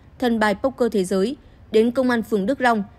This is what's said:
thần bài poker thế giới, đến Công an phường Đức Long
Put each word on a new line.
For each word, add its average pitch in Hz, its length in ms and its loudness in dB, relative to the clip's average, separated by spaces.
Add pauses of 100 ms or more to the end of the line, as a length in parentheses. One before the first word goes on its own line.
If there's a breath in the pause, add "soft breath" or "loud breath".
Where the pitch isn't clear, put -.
(200)
thần 233 200 0
bài 208 160 0
poker 247 360 -2
thế 202 120 0
giới, 196 320 -2 (360 soft breath)
đến 226 200 4
Công 254 180 0
an 233 140 0
phường 196 220 -2
Đức 269 160 -2
Long 233 220 2 (160)